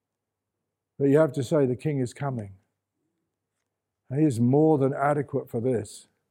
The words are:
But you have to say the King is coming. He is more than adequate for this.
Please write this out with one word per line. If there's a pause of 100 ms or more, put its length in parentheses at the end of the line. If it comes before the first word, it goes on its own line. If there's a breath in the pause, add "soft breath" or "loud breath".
(960)
But
you
have
to
say
the
King
is
coming. (1600)
He
is
more
than
adequate
for
this. (240)